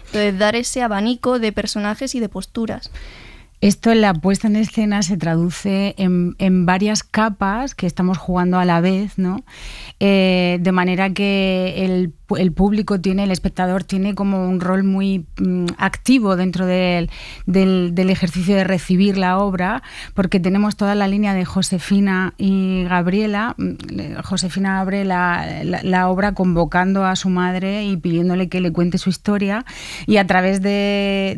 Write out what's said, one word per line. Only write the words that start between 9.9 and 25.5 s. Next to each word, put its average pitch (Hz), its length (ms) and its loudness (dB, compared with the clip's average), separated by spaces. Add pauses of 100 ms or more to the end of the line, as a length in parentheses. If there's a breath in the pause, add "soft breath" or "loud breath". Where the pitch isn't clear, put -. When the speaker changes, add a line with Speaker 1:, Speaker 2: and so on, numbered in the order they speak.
Speaker 2:
Eh, 185 640 2
de 180 100 2
manera 185 420 2
que 190 600 0 (100)
el 185 280 0 (160)
pu-, 185 100 -2
el 185 140 2
público 202 480 2
tiene, 190 240 0
el 196 80 0
espectador 185 500 -2
tiene 196 320 -2
como 190 340 0
un 185 120 0
rol 185 240 0
muy, 190 420 0 (140)
mm, 180 260 0 (100)
activo 202 600 2
dentro 185 300 0
del, 180 440 0 (360 loud breath)
del, 185 500 2
del 185 140 2
ejercicio 185 440 0
de 190 80 4
recibir 190 560 2
la 185 200 2
obra, 196 440 -2 (320 loud breath)
porque 190 240 2
tenemos 196 380 2
toda 202 180 0
la 202 140 0
línea 202 260 0
de 185 100 0
Josefina 190 960 0
y 190 460 0
Gabriela. 202 760 0
Mm, 185 120 -2 (200)
le-, - 320 -8
Josefina 190 560 -2
abre 190 260 -2
la, 175 600 -2